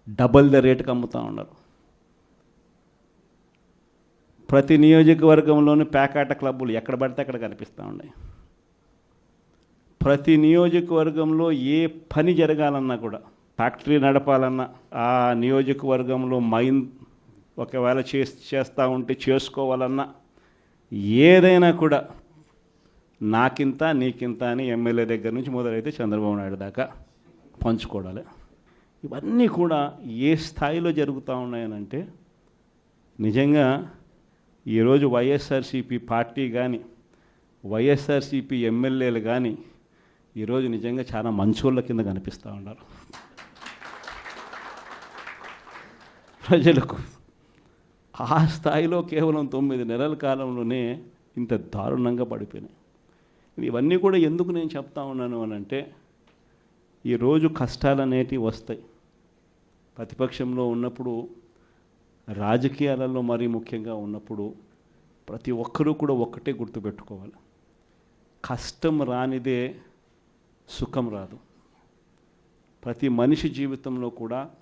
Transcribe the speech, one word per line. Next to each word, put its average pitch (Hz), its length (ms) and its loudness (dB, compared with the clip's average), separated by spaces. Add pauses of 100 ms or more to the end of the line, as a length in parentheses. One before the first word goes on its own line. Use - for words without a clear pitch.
double 127 380 6
the 139 120 8
రేటుకి 127 300 4
అమ్ముతా 123 300 -4
ఉన్నారు. 107 480 -12 (2750)
ప్రతి 139 280 6
నియోజకవర్గంలోని 156 1080 8
పేకాట 139 480 0
క్లబ్బులు 131 380 -4
ఎక్కడ 113 240 -4
పడితే 127 260 -4
అక్కడ 131 160 -6
కనిపిస్తూ 104 460 -12
ఉన్నాయి. 101 280 -14 (1900)
ప్రతి 143 360 4
నియోజకవర్గంలో 160 1120 4
ఏ 147 360 0
పని 160 460 0
జరగాలన్నా 147 600 0
కూడా, 110 220 -8 (400)
ఫ్యాక్టరీ 135 420 2
నడపాలన్నా, 131 680 2 (240)
ఆ 123 400 2
నియోజకవర్గంలో 127 1040 0
మైన్ 123 480 2 (720)
ఒకవేళ 127 400 0
చేస్-, 135 560 -4
చేస్తా 131 320 0
ఉంటే 127 300 -2 (120)
చేసుకోవాలన్నా, 135 840 -2 (1160)
ఏదైనా 180 400 8
కూడా 156 380 2 (1120)
నాకింత 131 640 0
నీకింత 123 600 -2
అని 123 240 -2
ఎమ్మెల్యే 117 380 0
దగ్గర 110 240 -4
నుంచి 127 200 -6
మొదలైతే 120 400 -4
చంద్రబాబు 107 460 -2
నాయుడు 98 200 -6
దాకా 98 400 -8 (720)
పంచుకోవడాలి. 104 580 -4 (800)
ఇవన్నీ 202 440 0
కూడా 156 580 0
ఏ 127 300 0
స్థాయిలో 160 560 -4
జరుగుతూ 139 460 -4
ఉన్నాయనంటే, 117 760 -8 (1080)
నిజంగా 139 760 2 (720)
ఈరోజు 123 380 4
వైఎస్ఆర్సీపీ 131 920 -2
పార్టీ 117 540 -4
కానీ, 123 300 -4 (840)
వైఎస్ఆర్సీపీ 135 1000 0
ఎమ్మెల్యేలు 123 540 0
కానీ 117 380 -4 (800)
ఈరోజు 123 300 -2
నిజంగా 117 380 -4 (100)
చాలా 113 140 -4
మంచోళ్ళ 110 500 0
కింద 123 200 -4
కనిపిస్తూ 98 500 -6
ఉన్నారు 104 340 -18 (3750)
ప్రజలకు. 165 480 4 (1200)
ఆ 156 240 2
స్థాయిలో 160 560 0
కేవలం 156 440 0
తొమ్మిది 131 400 -2
నెలల 127 280 -2
కాలంలోనే 127 880 -4 (360)
ఇంత 120 160 -4
దారుణంగా 120 720 -2
పడిపోయినాయి. - 1400 -14
ఇవన్నీ 135 300 0
కూడా 190 200 2
ఎందుకు 170 340 0
నేను 165 240 -4
చెప్తా 139 280 -12
ఉన్నాను 123 400 -8
అనంటే, 107 500 -8 (1120)
ఈరోజు 127 420 2
కష్టాలు 139 540 -2
అనేటివి 127 420 -2
వస్తాయి. 110 380 -6 (1160)
ప్రతిపక్షంలో 127 720 -4
ఉన్నప్పుడు, 120 640 -6 (1000)
రాజకీయాలలో 127 920 -2
మరీ 120 260 -2
ముఖ్యంగా 113 460 -8
ఉన్నప్పుడు 104 640 -10 (720)
ప్రతి 123 220 -8
ఒక్కరూ 135 420 -2
కూడా 151 200 -2
ఒక్కటే 120 380 -4
గుర్తుపెట్టుకోవాలి, 104 840 -12 (1080)
కష్టం 151 580 -4
రానిదే 127 720 -4 (920)
సుఖం 127 400 -6
రాదు. 101 280 -14 (1500)
ప్రతి 123 260 -4
మనిషి 135 400 2
జీవితంలో 131 600 -8
కూడా 120 400 -12 (120)